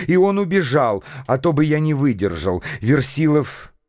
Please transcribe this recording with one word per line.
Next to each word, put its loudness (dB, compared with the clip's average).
и 2
он 2
убежал, 0
а 0
то 0
бы 2
я 0
не 0
выдержал. -2
Версилов 0